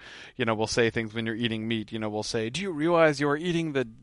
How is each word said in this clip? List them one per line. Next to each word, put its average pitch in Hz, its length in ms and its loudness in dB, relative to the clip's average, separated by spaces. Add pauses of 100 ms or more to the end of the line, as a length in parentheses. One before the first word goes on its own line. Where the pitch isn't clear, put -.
(360)
you 120 100 0
know, 113 80 2
will 107 120 0
say 117 240 4
things 110 240 -4
when 113 100 -4
you're 113 120 -2
eating 110 320 -2
meat, 110 240 -4
you 113 60 -6
know, 107 100 -4
will 107 140 -4
say, 113 280 -4
"Do 143 100 -6
you 196 120 -4
realize 156 480 4
you're 147 160 2
eating 165 360 -2
the, 131 140 0 (160)